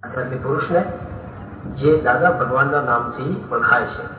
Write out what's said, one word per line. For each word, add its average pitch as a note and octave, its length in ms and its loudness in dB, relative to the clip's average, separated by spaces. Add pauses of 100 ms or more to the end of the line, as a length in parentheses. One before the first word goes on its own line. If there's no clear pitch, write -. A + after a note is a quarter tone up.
આધ્યાત્મિક C3 400 -6
પુરુષને C#3 420 2 (880)
જે D3 260 6
દાદા D3+ 300 4
ભગવાનના C#3 520 2
નામથી C3 720 -2
ઓળખાય - 320 2
છે. - 180 -8 (160)